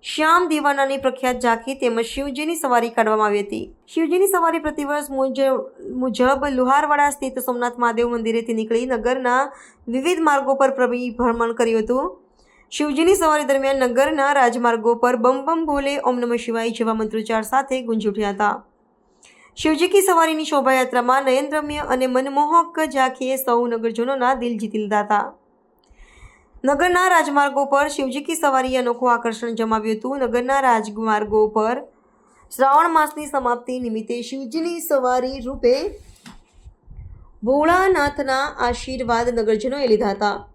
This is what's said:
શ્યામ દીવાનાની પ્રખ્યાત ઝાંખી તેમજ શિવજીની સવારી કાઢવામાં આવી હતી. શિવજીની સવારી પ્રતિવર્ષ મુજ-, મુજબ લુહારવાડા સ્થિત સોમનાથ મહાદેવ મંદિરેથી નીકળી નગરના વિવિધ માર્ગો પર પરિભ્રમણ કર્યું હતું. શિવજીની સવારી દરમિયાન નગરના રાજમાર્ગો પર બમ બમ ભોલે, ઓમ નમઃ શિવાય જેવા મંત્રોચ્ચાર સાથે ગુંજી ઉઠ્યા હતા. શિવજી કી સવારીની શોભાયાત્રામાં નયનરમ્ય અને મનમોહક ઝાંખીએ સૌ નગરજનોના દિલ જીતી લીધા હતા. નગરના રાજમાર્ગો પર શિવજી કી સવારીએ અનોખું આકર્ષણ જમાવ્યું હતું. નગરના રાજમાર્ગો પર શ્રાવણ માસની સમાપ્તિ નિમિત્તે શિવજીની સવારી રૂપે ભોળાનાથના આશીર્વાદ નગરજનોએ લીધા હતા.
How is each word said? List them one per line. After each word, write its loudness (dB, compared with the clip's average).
શ્યામ 2
દીવાનાની 0
પ્રખ્યાત -2
ઝાંખી 0
તેમજ 0
શિવજીની -4
સવારી 0
કાઢવામાં 2
આવી 0
હતી. -8
શિવજીની 2
સવારી 2
પ્રતિવર્ષ -4
મુજ-, -2
મુજબ 0
લુહારવાડા 2
સ્થિત -8
સોમનાથ -4
મહાદેવ 0
મંદિરેથી -2
નીકળી -2
નગરના 0
વિવિધ 0
માર્ગો 2
પર 4
પરિભ્રમણ -2
કર્યું 0
હતું. -2
શિવજીની 2
સવારી 2
દરમિયાન 2
નગરના 2
રાજમાર્ગો 2
પર 2
બમ 2
બમ 0
ભોલે, -2
ઓમ 0
નમઃ -2
શિવાય -2
જેવા -2
મંત્રોચ્ચાર -2
સાથે -2
ગુંજી -2
ઉઠ્યા -2
હતા. -2
શિવજી 0
કી 6
સવારીની 2
શોભાયાત્રામાં 2
નયનરમ્ય -2
અને -2
મનમોહક 0
ઝાંખીએ -2
સૌ 0
નગરજનોના -2
દિલ -4
જીતી -6
લીધા 0
હતા. -2
નગરના 2
રાજમાર્ગો 2
પર 2
શિવજી -4
કી -4
સવારીએ 2
અનોખું 0
આકર્ષણ -2
જમાવ્યું -2
હતું. -6
નગરના 0
રાજમાર્ગો 0
પર -2
શ્રાવણ 4
માસની 0
સમાપ્તિ -4
નિમિત્તે -6
શિવજીની -6
સવારી 0
રૂપે 0
ભોળાનાથના 2
આશીર્વાદ -2
નગરજનોએ 0
લીધા 2
હતા. -4